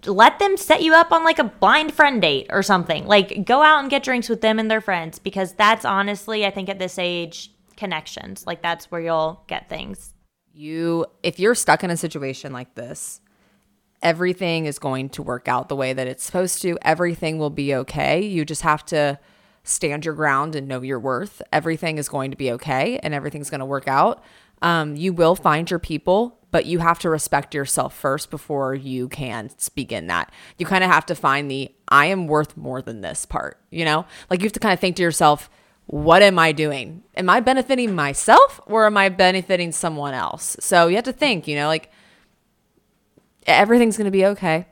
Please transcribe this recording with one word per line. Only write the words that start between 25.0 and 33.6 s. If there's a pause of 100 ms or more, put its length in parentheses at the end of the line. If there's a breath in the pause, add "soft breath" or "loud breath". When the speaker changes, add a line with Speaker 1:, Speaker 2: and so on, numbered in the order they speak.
Speaker 2:
will
find
your
people, (120)
but
you
have
to
respect
yourself
first
before
you
can
s-,
begin
that. (240 loud breath)
You
kinda
have
to
find
the, (180)
"I
am
worth
more
than
this"
part, (120)